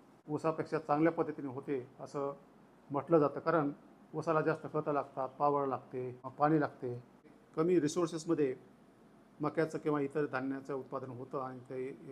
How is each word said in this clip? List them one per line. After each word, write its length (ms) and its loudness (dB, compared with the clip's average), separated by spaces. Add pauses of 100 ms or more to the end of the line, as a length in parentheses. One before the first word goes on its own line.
(300)
ऊसापेक्षा 500 -2
चांगल्या 320 4
पद्धतीने 360 -2
होते, 420 -4 (100)
असं 340 -4 (580)
म्हटलं 280 4
जातं. 200 4
कारण 320 2 (440)
ऊसाला 260 2
जास्त 320 0
खतं 200 0
लागतात, 360 -2
पावड 380 2
लागते, 520 -6 (200)
पाणी 200 6
लागते. 440 -4 (520)
कमी 260 4
रिसोर्सेसमध्ये 760 0 (840)
मक्याचं 360 0
किंवा 240 0
इतर 240 0
धान्याचं 500 -4
उत्पादन 340 -8
होतं 300 -8
आणि 200 -8
ते 380 -8 (140)